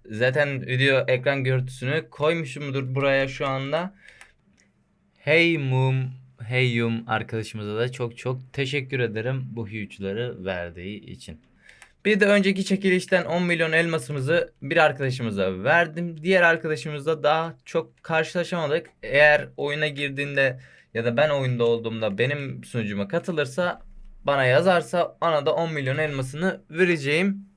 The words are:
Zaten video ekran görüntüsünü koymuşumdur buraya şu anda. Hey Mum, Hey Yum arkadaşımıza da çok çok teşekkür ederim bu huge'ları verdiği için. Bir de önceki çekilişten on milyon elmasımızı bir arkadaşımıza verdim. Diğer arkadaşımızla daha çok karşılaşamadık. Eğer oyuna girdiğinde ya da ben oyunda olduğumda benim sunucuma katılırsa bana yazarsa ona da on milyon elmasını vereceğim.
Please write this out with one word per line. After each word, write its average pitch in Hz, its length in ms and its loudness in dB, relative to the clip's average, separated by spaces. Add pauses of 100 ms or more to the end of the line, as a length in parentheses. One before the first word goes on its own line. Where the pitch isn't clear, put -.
Zaten 131 560 0
video 131 460 2
ekran 131 360 0
görüntüsünü 131 680 -2
koymuşumdur 143 840 -4
buraya 135 320 2
şu 139 200 -4
anda. 139 480 -4 (1200)
Hey 165 400 4
Mum, 131 540 0 (360)
Hey 127 240 2
Yum 117 360 0
arkadaşımıza 110 720 -4
da 123 140 0
çok 120 260 -6
çok 127 360 -6
teşekkür 135 460 -4
ederim 120 460 -2
bu 110 220 -8
huge'ları 101 800 -8
verdiği 90 600 -8
için. - 360 -16 (640)
Bir 208 140 4
de 208 60 6
önceki 196 400 4
çekilişten 185 600 2
on 175 180 0
milyon 165 280 2
elmasımızı 160 880 0
bir 165 160 0
arkadaşımıza 123 840 0
verdim. 165 600 0
Diğer 185 180 4
arkadaşımızla 156 840 0
daha 160 320 2 (100)
çok - 380 -6
karşılaşamadık. 160 840 -2 (140)
Eğer 143 540 4
oyuna 147 300 -2
girdiğinde 139 720 -2 (340)
ya 113 120 -2
da 117 120 0
ben 151 120 4
oyunda 127 340 0
olduğumda 113 540 0
benim 131 460 -2
sunucuma 101 440 -4
katılırsa 170 720 -2 (420)
bana 139 220 2
yazarsa 170 760 2
ona 156 240 2
da 156 100 2
on 165 180 -2
milyon 139 240 -2
elmasını 147 720 -4
vereceğim. 170 760 0 (120)